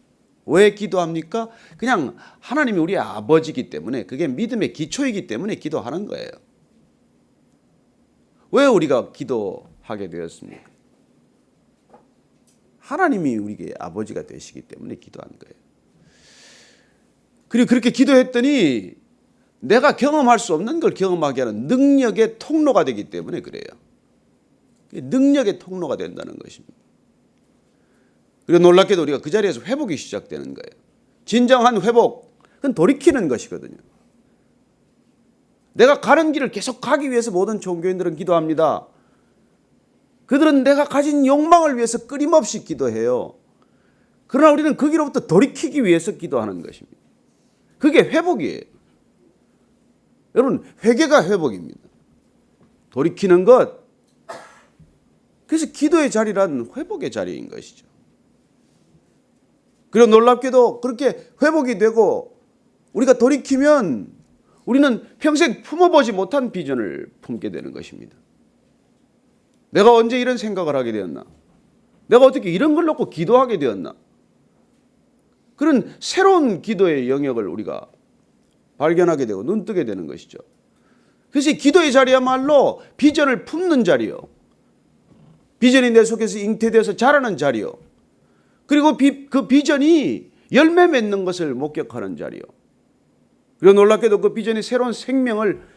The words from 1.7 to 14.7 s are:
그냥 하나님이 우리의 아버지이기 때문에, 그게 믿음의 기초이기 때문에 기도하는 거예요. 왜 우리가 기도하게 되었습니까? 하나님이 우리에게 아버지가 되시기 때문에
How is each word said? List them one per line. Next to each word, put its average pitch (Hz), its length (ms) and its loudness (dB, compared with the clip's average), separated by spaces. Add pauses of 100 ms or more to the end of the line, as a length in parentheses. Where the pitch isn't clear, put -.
그냥 214 380 -4 (240)
하나님이 240 400 -4
우리의 170 200 -2
아버지이기 120 720 -2
때문에, 104 340 -10
그게 143 240 -8
믿음의 175 460 -6
기초이기 202 540 -8
때문에 165 280 -8
기도하는 156 520 -10
거예요. - 220 -12 (2250)
왜 262 140 4
우리가 151 460 2
기도하게 107 960 -10
되었습니까? 85 540 -16 (2250)
하나님이 208 580 -2
우리에게 104 420 -10
아버지가 85 460 -10
되시기 - 380 -20
때문에 - 320 -18